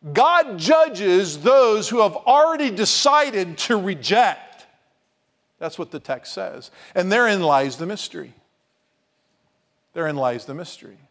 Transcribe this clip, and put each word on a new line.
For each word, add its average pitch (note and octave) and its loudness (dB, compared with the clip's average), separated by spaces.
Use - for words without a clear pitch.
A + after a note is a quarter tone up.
God C#4 2
judges F#3+ 0
those A3+ 2
who A#3 0
have G3 0
already D4 2
decided G#3+ 0
to A3+ -2
reject. F#3+ -2
That's D#3+ -10
what E3 -10
the D#3 -12
text - -10
says. F3+ -12
And F#3 0
therein G#3+ 2
lies C#3 2
the D#3+ -8
mystery. E3+ -10
Therein D#3 -4
lies B2 -4
the D3 -12
mystery. F3 -16